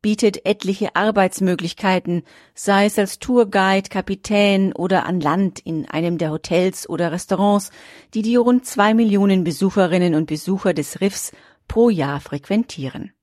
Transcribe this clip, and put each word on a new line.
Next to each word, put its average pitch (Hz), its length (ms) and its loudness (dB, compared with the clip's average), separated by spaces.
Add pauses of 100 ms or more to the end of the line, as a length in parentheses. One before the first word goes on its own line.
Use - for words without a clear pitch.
bietet 208 440 0
etliche 196 480 -2
Arbeitsmöglichkeiten, 185 1300 0 (320)
sei 202 300 2
es 208 140 0
als 196 200 -2
Tourguide, 196 680 2
Kapitän 196 840 0
oder 170 340 0
an 180 140 -2
Land 170 380 0
in 156 300 -8
einem 170 300 -2
der 156 120 -2
Hotels 175 580 -2
oder 170 220 -2
Restaurants, 196 600 0 (440)
die 220 80 -4
die 233 140 0
rund 247 300 2
zwei 214 280 2
Millionen 202 480 4
Besucherinnen 175 720 2
und 156 120 0
Besucher 180 480 -2
des - 260 -6
Riffs - 320 -4 (340)
pro 233 220 2
Jahr 143 320 0
frequentieren. - 1000 -6